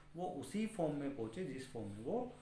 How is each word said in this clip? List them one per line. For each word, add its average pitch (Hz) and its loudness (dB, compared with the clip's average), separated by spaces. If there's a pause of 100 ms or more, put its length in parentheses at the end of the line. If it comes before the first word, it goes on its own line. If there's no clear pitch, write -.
(160)
वो 180 0
उसी 208 0
फॉर्म 156 4
में 139 0
पहुँचे 113 -2
जिस 131 -4
फॉर्म 104 -2
में 104 -6
वो 190 4 (220)